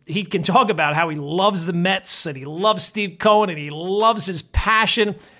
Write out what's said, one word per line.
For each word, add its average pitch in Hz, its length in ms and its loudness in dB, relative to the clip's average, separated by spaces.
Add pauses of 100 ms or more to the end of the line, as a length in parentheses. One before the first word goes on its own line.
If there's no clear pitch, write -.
he 185 200 -4
can - 180 -2
talk 220 260 4
about 156 260 0
how 147 160 0
he 156 60 -6
loves 175 480 0
the 175 80 -4
Mets 185 540 -2
and 147 100 -8
he 131 80 -12
loves 185 380 0
Steve 202 380 -6
Cohen 214 300 4
and 156 80 -8
he 147 120 -10
loves 190 560 0
his 175 160 -6
passion. 214 720 0 (260)